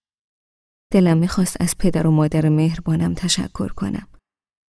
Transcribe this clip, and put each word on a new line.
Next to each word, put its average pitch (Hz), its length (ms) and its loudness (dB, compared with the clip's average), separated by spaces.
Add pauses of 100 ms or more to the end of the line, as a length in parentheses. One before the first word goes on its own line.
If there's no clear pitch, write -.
(920)
دلم 175 260 4
می‌خواست 180 440 -2
از 175 160 -2
پدر 165 300 2
و 160 40 4
مادر 156 380 2
مهربانم 165 640 0
تشکر 185 540 -4
کنم. - 400 -8 (600)